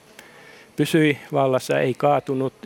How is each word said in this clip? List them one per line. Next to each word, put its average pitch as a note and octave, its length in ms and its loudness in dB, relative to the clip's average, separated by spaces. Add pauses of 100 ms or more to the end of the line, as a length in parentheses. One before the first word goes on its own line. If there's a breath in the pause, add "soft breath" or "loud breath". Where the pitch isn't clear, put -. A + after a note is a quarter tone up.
(760 loud breath)
pysyi D3+ 420 2 (140)
vallassa, C3+ 480 0
ei C3 140 0
kaatunut C3+ 580 -2 (140)